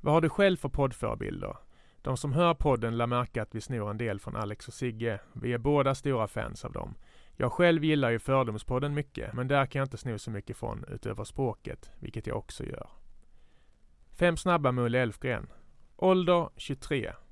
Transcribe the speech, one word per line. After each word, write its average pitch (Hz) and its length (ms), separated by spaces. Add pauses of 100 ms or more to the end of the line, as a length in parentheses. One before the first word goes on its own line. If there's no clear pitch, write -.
Vad 147 120
har 160 80
du 160 80
själv 196 280
för 143 120
poddförebilder? 113 880 (440)
De 131 160
som 143 160
hör 170 200
podden 117 440
lär 117 100
märka 120 340
att - 140
vi 110 60
snor 110 280
en 104 80
del 107 220
från - 160
Alex 107 320
och 120 60
Sigge. 113 460 (140)
Vi 120 200
är 120 40
båda 135 380
stora 123 320
fans - 380
av - 60
dem. - 240 (400)
Jag 123 160
själv 165 320
gillar 147 260
ju 117 100
Fördomspodden 131 760
mycket, 143 400
men 123 140
där 139 180
kan - 140
jag 135 60
inte 135 120
sno 113 200
så 110 140
mycket - 260
från 110 300
utöver 110 360
språket, - 760
vilket - 280
jag - 100
också - 260
gör. - 260 (1300)
Fem 170 180
snabba 160 340
med 123 120
Olle 120 160
Elfgren. 123 480 (480)
Ålder 180 640
tjugotre. - 580 (160)